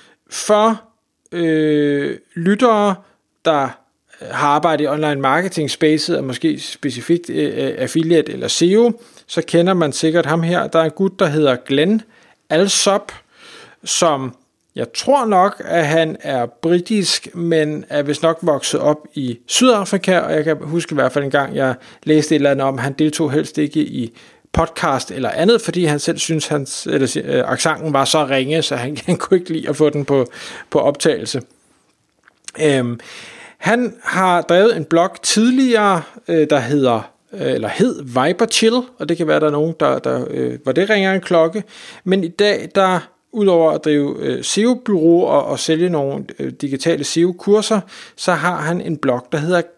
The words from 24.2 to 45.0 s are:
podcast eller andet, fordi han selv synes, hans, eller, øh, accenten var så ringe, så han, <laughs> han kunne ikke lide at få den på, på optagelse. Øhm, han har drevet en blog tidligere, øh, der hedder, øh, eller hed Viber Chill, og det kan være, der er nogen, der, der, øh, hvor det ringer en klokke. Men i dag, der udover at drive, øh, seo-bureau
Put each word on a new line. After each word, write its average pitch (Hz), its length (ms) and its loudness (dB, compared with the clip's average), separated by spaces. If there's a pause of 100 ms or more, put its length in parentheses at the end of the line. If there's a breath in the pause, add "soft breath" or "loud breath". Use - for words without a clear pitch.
podcast 156 580 -2
eller 127 180 -6
andet, 202 320 2
fordi 175 240 -2
han 147 140 0
selv - 180 -2
synes, 156 300 -4
hans, 143 440 -6
eller, 135 340 0
øh, 135 260 0
accenten 151 420 -2
var 135 120 2
så 151 200 2
ringe, 135 360 0
så 143 140 -4
han, 127 260 -6
<laughs> - 40 -20
han 175 120 0
kunne - 220 2
ikke 175 140 -6
lide - 160 -6
at 139 60 -4
få 151 140 4
den 143 160 -2
på, 135 200 2 (440 loud breath)
på 151 100 2
optagelse. 156 600 0 (1200)
Øhm, 127 380 0 (580 loud breath)
han 226 460 0
har 180 380 2
drevet 190 360 4
en 156 80 -6
blog 180 380 0
tidligere, 220 800 2 (260)
øh, 156 220 2
der 147 100 4
hedder, 123 520 0 (220)
øh, 180 200 -4
eller 110 160 -4
hed 214 340 -2
Viber 135 480 0
Chill, 226 300 2 (160)
og 151 120 -8
det 165 80 0
kan 165 100 -2
være, 151 120 2
der 151 80 2
er 151 40 2
nogen, 156 280 -2
der, 135 200 0
der, 127 300 -4
øh, 123 340 -4
hvor 131 80 -2
det 185 180 0
ringer 196 240 2
en 190 80 -2
klokke. 175 420 0 (400 loud breath)
Men 185 200 2
i 165 40 -4
dag, 202 480 0
der 185 240 2 (340)
udover 175 380 4
at 156 140 -4
drive, 143 340 0
øh, 127 240 -4
seo-bureau 196 800 2